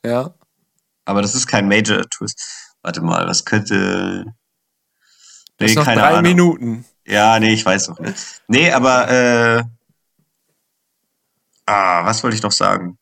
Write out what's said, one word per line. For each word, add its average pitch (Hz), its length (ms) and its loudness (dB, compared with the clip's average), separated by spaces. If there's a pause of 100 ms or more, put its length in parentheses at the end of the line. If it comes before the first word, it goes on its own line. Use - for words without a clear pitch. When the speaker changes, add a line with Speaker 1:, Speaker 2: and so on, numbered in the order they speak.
Speaker 1:
Ja. 123 300 -4 (680)
Speaker 2:
Aber 101 180 -2
das 101 120 -4
ist 131 120 -4
kein 101 220 0
Major 101 400 0
Twist. - 340 -12 (400)
Warte 85 200 -8
mal, 85 260 -2
was 87 160 -4
könnte 95 800 -2 (1300)
Speaker 1:
Das 104 100 0
Speaker 2:
Nee, 110 80 4
Speaker 1:
noch 151 80 2
Speaker 2:
keine 117 160 4
Speaker 1:
drei 143 80 6
Speaker 2:
Ahnung. 165 140 4
Speaker 1:
Minuten. 170 640 2 (220)
Speaker 2:
Ja, 104 320 4
nee, 113 140 2
ich 107 140 -2
weiß 98 220 0
noch 85 120 -14
nicht. 95 160 -10 (320)
Nee, 143 240 2
aber, 127 380 2
äh, 120 520 2 (2000)
ah, 92 400 0
was 110 160 -2
wollte 117 140 -4
ich 107 60 -8
noch 104 100 -4
sagen? 92 500 -2